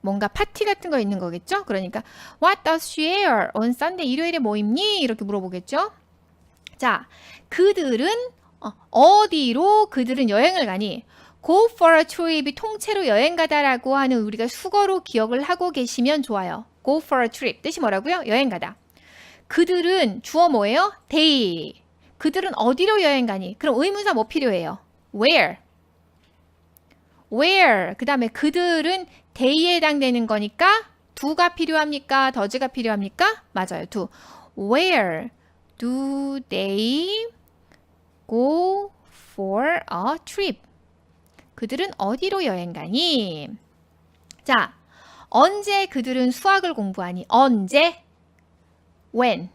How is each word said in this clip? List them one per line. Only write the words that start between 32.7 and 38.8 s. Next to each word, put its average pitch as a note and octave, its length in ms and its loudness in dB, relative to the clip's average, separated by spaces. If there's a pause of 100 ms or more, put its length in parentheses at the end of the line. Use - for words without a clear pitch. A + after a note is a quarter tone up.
맞아요. F3+ 380 -6
do. G3 180 -6 (500)
Where A#3 720 0 (480)
do C#4 720 -4
they B3 800 -2 (1040)
go F4 600 0 (420)